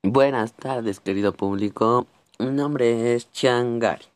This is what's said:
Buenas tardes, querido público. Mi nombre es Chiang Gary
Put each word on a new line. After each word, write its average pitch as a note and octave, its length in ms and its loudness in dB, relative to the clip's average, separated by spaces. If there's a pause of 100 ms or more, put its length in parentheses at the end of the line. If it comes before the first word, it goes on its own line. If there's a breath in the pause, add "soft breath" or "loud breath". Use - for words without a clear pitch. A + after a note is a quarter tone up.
(100)
Buenas C3 440 2
tardes, A#2 460 -6
querido G2 340 -2
público. G#2 720 0 (320)
Mi A#2 80 -2
nombre B2 680 0
es A#2+ 160 -6
Chiang B2 480 0
Gary G2 380 -2